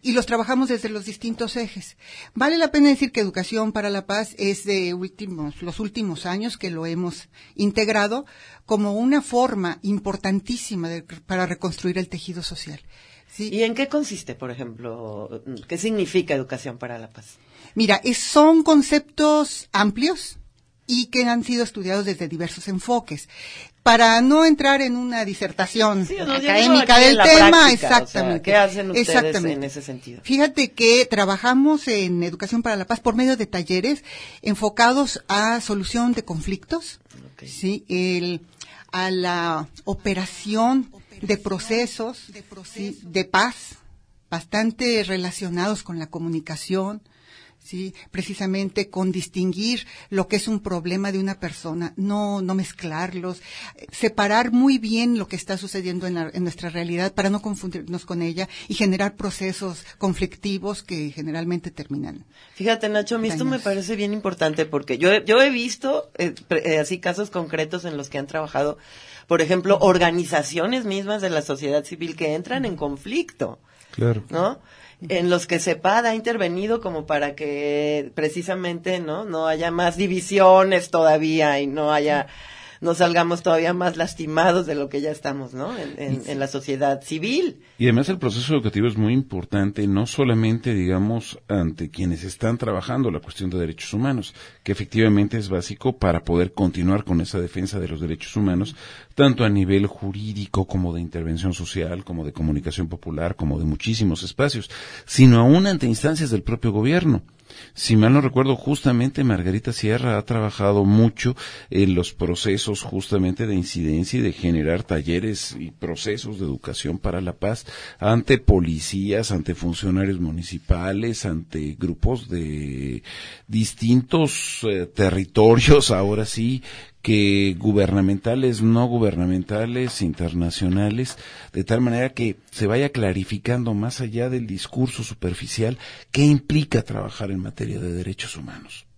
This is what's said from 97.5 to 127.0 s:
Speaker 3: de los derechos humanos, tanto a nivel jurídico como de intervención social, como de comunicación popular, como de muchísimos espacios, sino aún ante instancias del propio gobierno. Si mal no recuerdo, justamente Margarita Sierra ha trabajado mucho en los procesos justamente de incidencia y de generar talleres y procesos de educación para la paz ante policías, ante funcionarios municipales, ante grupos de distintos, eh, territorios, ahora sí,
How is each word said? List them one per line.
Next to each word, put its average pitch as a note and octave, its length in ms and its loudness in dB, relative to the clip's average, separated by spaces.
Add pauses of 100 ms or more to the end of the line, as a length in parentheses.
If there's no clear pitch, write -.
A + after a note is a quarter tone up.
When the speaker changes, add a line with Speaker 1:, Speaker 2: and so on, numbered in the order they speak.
Speaker 3:
de F2+ 80 -6
los D#2+ 140 -6
derechos E2 340 -6
humanos, G2 400 0 (400)
tanto B2+ 300 4
a A2 40 4
nivel G2 380 2
jurídico G2+ 800 -4
como F2+ 260 -2
de E2+ 80 -6
intervención E2 520 -4
social, F2 500 -6
como E2 220 -8
de D2 80 -10
comunicación D#2 560 -4
popular, E2 480 -6
como D2+ 200 -2
de E2 80 -2
muchísimos F2+ 580 -2
espacios, C#3+ 460 -4 (360)
sino B2+ 340 10
aún D3 280 8
ante D#3+ 200 0
instancias D3 420 0
del G#2+ 140 -2
propio A#2 280 -2
gobierno. C3 520 2 (500)
Si - 220 0
mal A2 160 8
no C#3 100 8
recuerdo, C3 360 2
justamente C3+ 680 0
Margarita G2 480 0
Sierra A2+ 460 0
ha G#2 80 -4
trabajado G#2 580 0
mucho A2+ 540 4 (320)
en F#2+ 240 2
los F2 180 0
procesos G2 720 -2
justamente F#2+ 640 -2
de G2+ 80 -2
incidencia F2 640 -2
y A#2+ 40 0
de G2+ 100 -2
generar E2+ 500 0
talleres F2+ 720 -4
y D#2+ 140 -10
procesos G#2 680 -8
de F#2+ 60 -4
educación - 520 -6
para F#2 240 -4
la F2+ 120 -6
paz - 320 -6 (340)
ante A#2 400 4
policías, G2 920 2
ante F2 240 -2
funcionarios F#2 640 -2
municipales, F2+ 1080 -4
ante D#2+ 540 -6
grupos A2+ 500 -2
de C#2+ 720 -6 (440)
distintos, B2 1120 0 (100)
eh, F#2 160 0
territorios, A2 1080 6
ahora G#2 340 0
sí, A#2+ 380 -4 (380)